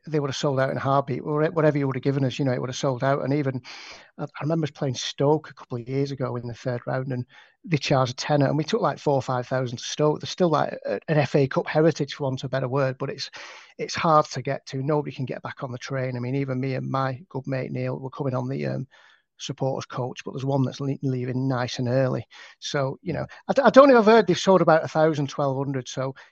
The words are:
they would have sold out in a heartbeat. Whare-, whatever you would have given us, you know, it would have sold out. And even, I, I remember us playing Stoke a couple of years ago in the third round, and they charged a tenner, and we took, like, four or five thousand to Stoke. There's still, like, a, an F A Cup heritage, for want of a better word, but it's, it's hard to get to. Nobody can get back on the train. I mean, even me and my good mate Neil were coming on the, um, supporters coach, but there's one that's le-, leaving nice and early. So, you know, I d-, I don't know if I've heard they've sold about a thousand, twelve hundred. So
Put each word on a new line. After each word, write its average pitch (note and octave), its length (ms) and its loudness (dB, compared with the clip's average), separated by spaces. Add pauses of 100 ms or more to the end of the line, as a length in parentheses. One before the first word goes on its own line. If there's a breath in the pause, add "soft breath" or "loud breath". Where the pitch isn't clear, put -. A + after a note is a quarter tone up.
they D#3 140 -2
would C#3 80 -2
have B2+ 80 -6
sold C3+ 240 0
out C3 100 0
in C#3+ 60 -4
a A#2+ 40 -6
heartbeat. C3+ 440 0
Whare-, D#3 280 0
whatever D#3 260 4
you C#3 80 0
would C3+ 100 -2
have B2+ 60 -6
given C#3 220 0
us, A#2+ 140 -2
you D3 60 -2
know, C3 80 0
it B2+ 80 -4
would B2+ 80 -6
have B2+ 80 -10
sold B2+ 260 -2
out. C#3 220 2
And C3 80 -2
even, C3+ 300 -2 (560 loud breath)
I, D3+ 60 -8
I - 180 -10
remember D#3+ 220 0
us - 80 -4
playing C3 240 -4
Stoke D3+ 520 0
a - 60 -20
couple - 240 -12
of A#2 100 -12
years C#3 220 -2
ago B2+ 260 -4
in A#2+ 100 -8
the A#2+ 60 -8
third A#2+ 340 -6
round, C3 260 -4
and B2 120 -4 (400 soft breath)
they E3+ 120 0
charged C3 340 2
a - 60 -10
tenner, C#3+ 300 2
and C#3+ 120 0
we D#3 60 0
took, A3+ 160 -2
like, D#3 180 0
four D3 160 0
or C3 80 2
five B2 240 -4
thousand B2+ 320 -2
to - 60 -12
Stoke. D3+ 360 0
There's - 100 -10
still, F3 200 2
like, C#3+ 340 2
a, G#2 220 -4
an D3+ 120 2
F C#3 180 2
A C#3 100 4
Cup E3+ 220 -2
heritage, D#3 460 2
for D3 100 -6
want C3 180 -4
of C#3 60 -8
a - 20 -16
better C3+ 160 -2
word, C3 320 -2
but C3+ 120 -6
it's, - 200 -10 (480 loud breath)
it's - 160 -8
hard D3+ 360 4
to C3 120 -6
get - 240 -6
to. C3+ 160 -6
Nobody D3 320 -2
can C3 120 -6
get - 160 -10
back - 200 -12
on C3 80 -8
the A#2+ 80 -10
train. C3 380 -6
I - 20 -6
mean, B2 160 -4
even C3+ 240 -2
me C3 160 -2
and C3 160 -4
my C3 380 -2
good C3+ 180 -8
mate C3 240 -4
Neil B2+ 300 -4
were C3 100 -10
coming C3+ 240 -4
on B2+ 140 -4
the, C#3 180 -4
um, C3+ 220 -4 (500 soft breath)
supporters - 480 -6
coach, B2+ 380 -8
but - 80 -10
there's C3 120 -8
one C#3 180 2
that's B2+ 180 -4
le-, C#3 220 -4
leaving B2+ 460 -2
nice B2 320 -2
and A#2+ 80 -2
early. C3 360 0 (360 loud breath)
So, C#3 420 -4
you E3 100 -4
know, C3+ 140 -4 (220 loud breath)
I - 40 0
d-, C4+ 100 2
I A#3 80 6
don't C#4 180 12
know C4 60 10
if A#3 60 8
I've G#3+ 140 8
heard A3 140 8
they've F3 100 2
sold F#3 240 6
about D#3+ 220 6
a C#3+ 40 -6
thousand, D#3 420 2
twelve C#3 260 -2
hundred. C3+ 320 -4
So C3+ 260 -6 (180 loud breath)